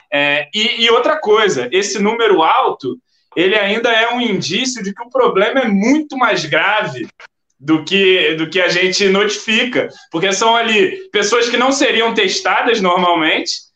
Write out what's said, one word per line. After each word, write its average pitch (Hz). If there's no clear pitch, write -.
É, 143
e, 233
e 233
outra 240
coisa, 208
esse 202
número 214
alto, 233
ele 190
ainda 214
é 226
um 240
indício 220
de 196
que -
o -
problema 240
é 254
muito 262
mais 202
grave 156
do 156
que, 185
do 156
que 185
a 175
gente 185
notifica, 214
porque 185
são 226
ali 220
pessoas 220
que 240
não 262
seriam 226
testadas 220
normalmente, 175